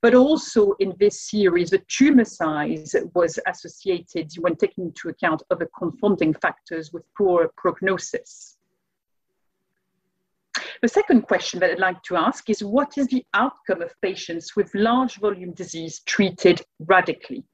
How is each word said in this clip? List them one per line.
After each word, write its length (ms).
but 140
also 640
in 220
this 280
series, 420
the 180
tumor 360
size 680
was 340
associated, 920
when 160
taking 300
into 240
account 420
other 260
confounding 580
factors, 580
with 100
poor 380
prognosis. 1000
The 60
second 340
question 360
that 140
I'd 80
like 240
to 120
ask 320
is, 140
what 340
is 120
the 160
outcome 480
of 180
patients 540
with 180
large 440
volume 360
disease 540
treated 560
radically? 640